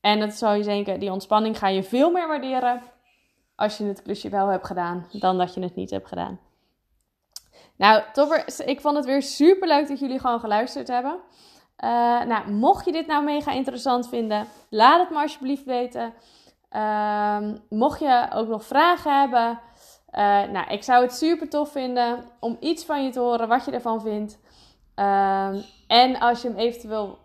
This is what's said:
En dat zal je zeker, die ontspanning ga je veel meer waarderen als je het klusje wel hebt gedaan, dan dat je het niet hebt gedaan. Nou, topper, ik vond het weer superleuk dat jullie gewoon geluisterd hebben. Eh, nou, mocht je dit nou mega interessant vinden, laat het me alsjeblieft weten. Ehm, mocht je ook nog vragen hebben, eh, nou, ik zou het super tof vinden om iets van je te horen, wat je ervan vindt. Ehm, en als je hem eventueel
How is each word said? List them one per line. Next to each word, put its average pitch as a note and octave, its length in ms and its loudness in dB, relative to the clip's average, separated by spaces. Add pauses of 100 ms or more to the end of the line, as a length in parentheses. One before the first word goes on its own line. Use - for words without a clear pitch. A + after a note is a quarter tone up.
En G#3 200 2
dat G#3+ 120 -4
zal G#3+ 220 0
je G#3 80 0
zeker, G3+ 360 -2
die G3 140 -4
ontspanning G#3+ 460 0
ga G3+ 100 0
je F#3+ 140 0
veel C4 280 2
meer F4 180 -2
waarderen B3+ 540 -2 (720)
als G#3+ 240 -2
je G#3 60 -6
het G3+ 180 -6
klusje G#3 260 -8
wel G3 180 0
hebt F#3+ 200 -2
gedaan, F3 460 -6
dan F#3 260 0
dat F3+ 160 -2
je F#3+ 60 -8
het F3+ 140 -8
niet F#3+ 160 -8
hebt - 180 -8
gedaan. F#3 320 -8 (1400)
Nou, G#3+ 260 6 (100)
topper, - 540 0
ik C#4+ 140 -4
vond D4 160 0
het C#4+ 80 -2
weer C4+ 180 0
superleuk D#4 680 4
dat C#4 100 -6
jullie C4+ 200 -4
gewoon A#3+ 220 -2
geluisterd A#3 480 -2
hebben. C4 320 -4 (560)
Eh, - 120 -6 (340)
nou, A3 280 -2
mocht C4 340 2
je F4+ 80 -2
dit D#4+ 140 -2
nou D4 180 0
mega D4 260 -2
interessant B3 580 -2
vinden, G#3+ 380 -4 (240)
laat B3 300 6
het F4+ 100 0
me D#4+ 60 -4
alsjeblieft C#4+ 480 -4
weten. A#3+ 480 -6 (560)
Ehm, G#3 880 -2 (120)
mocht A3+ 320 0
je B3+ 320 4
ook A3 160 -2
nog A3 160 -6
vragen D#4 560 4
hebben, A#3 400 2 (460)
eh, - 160 -4 (200)
nou, G3+ 280 -4
ik G3+ 120 -4
zou B3 200 6
het B3 120 0
super E4 340 0
tof D4 220 -2
vinden B3 540 -2 (160)
om A#3 200 -4
iets D#4+ 240 -4
van C#4+ 200 -2
je C4 60 -2
te B3 100 -6
horen, A#3 280 0
wat B3 160 2
je C#4+ 60 -8
ervan A#3 300 -4
vindt. G#3 380 -6 (560)
Ehm, G3 680 0 (260)
en B3 340 4
als A#3+ 220 2
je B3+ 60 -4
hem A3 80 -6
eventueel A3 680 -4